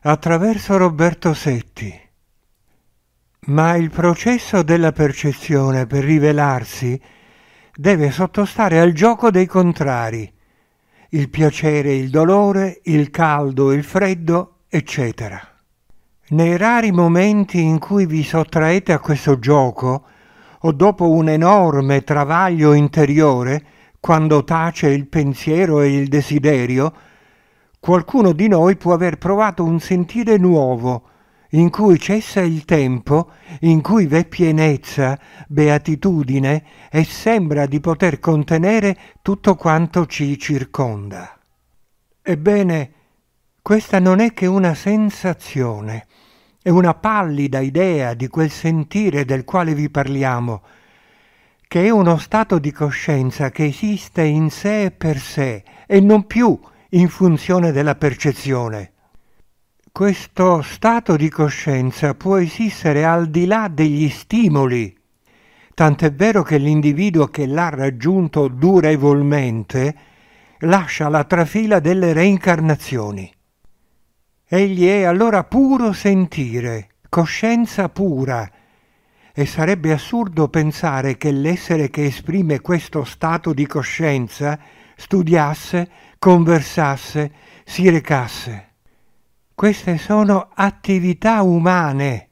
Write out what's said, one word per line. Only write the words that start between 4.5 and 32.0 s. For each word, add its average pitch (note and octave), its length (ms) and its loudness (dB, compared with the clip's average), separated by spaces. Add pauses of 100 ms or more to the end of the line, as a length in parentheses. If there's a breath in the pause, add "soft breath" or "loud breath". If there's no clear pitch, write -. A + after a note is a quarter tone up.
della E3 280 2
percezione C#3 960 -2
per C3+ 160 -2
rivelarsi C#3+ 960 0 (720 soft breath)
deve D3+ 380 2
sottostare F#3 720 0
al F3 100 6
gioco A3 400 2
dei F#3 140 2
contrari. B2+ 840 -2 (840)
Il C#3+ 180 -2
piacere, D3 680 0
il C3 140 -4
dolore, F#3+ 760 0
il D3 280 0
caldo, C#3+ 600 0
il C#3+ 140 0
freddo, F3+ 840 -2
eccetera. A2 760 -6 (880)
Nei E3 260 2
rari A3+ 340 0
momenti F3+ 680 2
in D#3+ 180 2
cui G3 260 0
vi D#3 180 -2
sottraete E3 680 0
a D3+ 80 0
questo C#3+ 400 0
gioco, B2+ 680 0 (540 soft breath)
o E3 100 0
dopo F3 400 2
un D#3+ 180 4
enorme D#3 760 2
travaglio D#3 680 2
interiore, D3 880 2 (360 soft breath)
quando D#3 440 2
tace E3 440 -2
il C#3+ 180 0
pensiero D#3 760 0
e C#3+ 120 2
il C#3 140 0
desiderio, C#3 840 0 (840 soft breath)
qualcuno F3+ 520 2
di E3+ 160 0
noi F#3 280 4
può F3+ 160 -2
aver E3+ 280 0
provato G3 440 -2
un E3 160 0
sentire G#3 580 -2
nuovo, B2+ 720 0 (420 soft breath)
in E3+ 180 4
cui F#3+ 300 4
cessa G3+ 420 -2